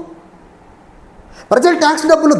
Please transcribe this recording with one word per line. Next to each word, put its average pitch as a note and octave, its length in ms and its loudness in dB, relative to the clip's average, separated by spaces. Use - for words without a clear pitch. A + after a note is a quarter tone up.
ప్రజల B3+ 220 0
ట్యాక్స్ D#4 340 -2
డబ్బులు, D#4 320 2